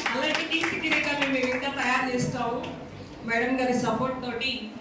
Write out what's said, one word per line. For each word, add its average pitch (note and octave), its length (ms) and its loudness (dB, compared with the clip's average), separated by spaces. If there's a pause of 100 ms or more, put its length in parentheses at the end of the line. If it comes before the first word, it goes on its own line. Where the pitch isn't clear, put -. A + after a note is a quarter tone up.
(100)
అలాంటి D4+ 420 0
కీర్తి - 280 0
కిరీటాన్ని C#4+ 460 2
మేము B3+ 280 2
ఇంకా C4+ 280 -2
తయారు B3+ 340 2
చేస్తాము. A#3+ 480 0 (640)
మేడం B3 340 2
గారి B3 180 4
సపోర్ట్ B3 460 0
తోటి A#3 460 -4 (100)